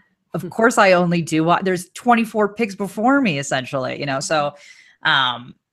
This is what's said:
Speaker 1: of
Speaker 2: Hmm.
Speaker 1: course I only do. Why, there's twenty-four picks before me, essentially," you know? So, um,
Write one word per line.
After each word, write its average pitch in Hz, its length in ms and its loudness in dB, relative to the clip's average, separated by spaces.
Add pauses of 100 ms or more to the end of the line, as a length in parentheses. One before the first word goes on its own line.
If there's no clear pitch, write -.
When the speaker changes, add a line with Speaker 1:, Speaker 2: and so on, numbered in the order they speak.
(340)
Speaker 1:
of 175 80 -6
Speaker 2:
Hmm. 180 60 -10
Speaker 1:
course 240 300 2
I 202 140 6
only 175 280 2
do. 160 240 0
Why, 165 180 2
there's 185 280 -2
twenty-four 226 640 0
picks 202 220 -6
before 226 440 0
me, 170 200 0
essentially," 131 580 -4
you 139 80 -6
know? 139 140 -4
So, 147 340 -2 (480)
um, 131 520 0 (180)